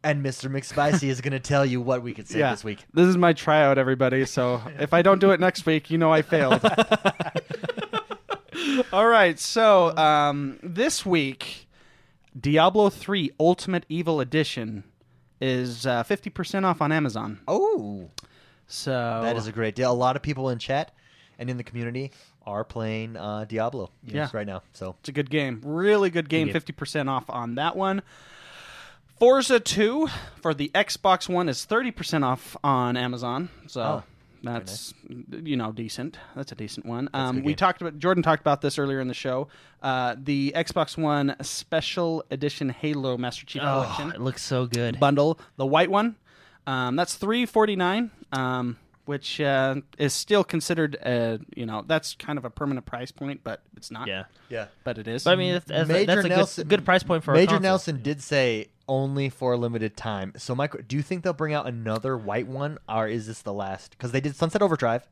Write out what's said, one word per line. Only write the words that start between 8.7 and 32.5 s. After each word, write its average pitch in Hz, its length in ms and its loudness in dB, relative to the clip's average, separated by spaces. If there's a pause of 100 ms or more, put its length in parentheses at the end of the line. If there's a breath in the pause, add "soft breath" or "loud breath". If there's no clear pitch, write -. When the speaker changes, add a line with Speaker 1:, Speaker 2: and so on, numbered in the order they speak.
Speaker 2:
All 202 140 6
right. 202 320 6
So, 196 580 4
um, 147 640 2
this 202 440 -2
week, 151 600 -2 (720 soft breath)
Diablo 180 520 6
three 196 480 -2
Ultimate 175 500 2
Evil 160 320 0
Edition 120 640 -2 (560)
is, 127 460 -2
uh, 123 160 2
fifty - 280 -2
percent 190 360 -2
off 175 140 0
on 151 120 2
Amazon. 110 560 -2
Speaker 1:
Oh. 208 640 -2 (560 soft breath)
Speaker 2:
So - 240 -8 (320)
Speaker 1:
That 117 140 -2
is 110 100 -6
a 110 60 -8
great 110 220 -2
deal. 123 160 0
A 123 40 2
lot 123 220 2
of 139 60 -6
people 135 280 -4
in 120 80 -4
chat 139 340 -4 (460 soft breath)
and 120 100 -8
in 127 80 -6
the 120 80 -10
community 120 480 -8 (340 soft breath)
are 104 180 -6
playing, 110 520 -6
uh, 104 320 -8
Diablo 110 420 -4 (140)
Speaker 2:
Yeah. 139 280 -6
Speaker 1:
right 104 140 -6
now. 95 160 -8 (120)
So 95 260 -12
Speaker 2:
it's - 80 -12
a 147 40 -10
good 135 180 -4
game. 135 340 -4
Really 190 460 2
good 165 180 -2
game. 160 180 2
Speaker 3:
Good - 20 -2
game. 147 40 -4
Speaker 2:
Fifty 160 200 -4
percent 143 360 -4
off 135 220 -2
on 120 260 -6
that 151 200 -2
one. 190 260 0 (1160 loud breath)
Forza 254 400 6
two 226 500 0 (320 loud breath)
for 160 140 0
the 143 200 -4
Xbox 190 540 2
One 180 200 0
is 127 160 -4
thirty 240 260 0
percent 160 340 -2
off 127 380 -4